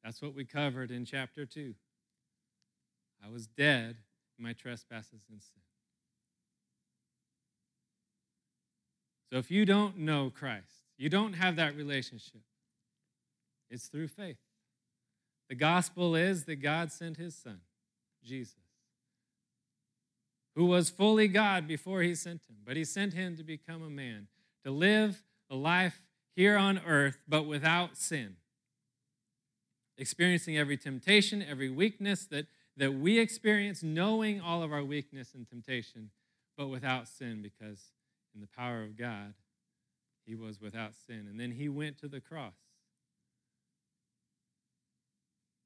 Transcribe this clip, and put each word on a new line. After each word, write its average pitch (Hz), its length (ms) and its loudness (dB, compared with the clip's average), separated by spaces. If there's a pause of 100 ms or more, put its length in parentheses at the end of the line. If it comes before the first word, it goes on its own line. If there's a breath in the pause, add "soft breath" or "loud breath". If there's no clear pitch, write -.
That's 113 160 -12
what 143 140 -10
we 139 100 -10
covered 131 460 -4
in 123 160 -6
chapter 135 400 -8
two. 139 280 -12 (1400)
"I 104 120 -20
was 117 160 -12
dead 117 500 0 (400)
in 117 80 -16
my 117 80 -8
trespasses 113 760 -16
and 107 120 -20
sin." - 200 -20 (3750)
So 131 80 0
if 123 120 -4
you 202 140 6
don't 196 320 4
know 151 320 0
Christ, 113 560 -10 (140)
you 139 100 -2
don't 202 240 2
have 180 240 0
that 156 180 2
relationship, 135 720 -6 (1300)
it's 120 180 -14
through 156 200 -6
faith. 190 280 -12 (1120)
The 135 60 -8
gospel 170 600 4
is 175 300 4
that 156 120 -6
God 151 360 -2
sent 165 240 -10
his 165 180 -10
son, 95 280 -16 (600)
Jesus, 127 400 -12 (1900)
who 170 120 4
was 180 240 6
fully 214 380 6
God 190 380 4
before 175 360 -2
he 175 120 2
sent 170 300 -8
him, 107 180 -20
but 123 140 -6
he 160 80 -2
sent 196 300 -2
him 175 240 -6
to 165 40 -14
become 160 380 -12
a 160 80 -12
man, 120 400 -10 (360)
to 135 60 -4
live 202 540 4 (240)
a 135 80 -8
life 175 460 2 (320)
here 202 220 6
on 196 220 4
earth, 143 480 4
but 156 180 2
without 160 520 0
sin. 110 400 -4 (1600)
Experiencing 170 600 2
every 143 200 0
temptation, 196 680 2
every 139 260 -6
weakness 196 580 0
that, 147 200 -6 (300 soft breath)
that 139 160 2
we 165 260 4
experience, 208 640 2
knowing 202 580 0
all 170 220 -2
of 151 100 -4
our 143 120 -2
weakness 139 500 -8
and 123 140 -14
temptation, 117 600 -10 (460)
but 143 120 -6
without 127 400 -4
sin, 113 340 -10
because 104 500 -16 (420)
in 104 60 -18
the 101 60 -16
power 120 360 -8
of 107 140 -12
God, 104 380 -8 (880)
he 110 100 -12
was 110 260 -12
without 107 340 -10
sin. 110 320 -16
And 101 140 -14
then 123 100 -6
he 139 180 -6
went 143 300 -8
to 147 100 -14
the 139 120 -12
cross. 135 340 -14 (3000)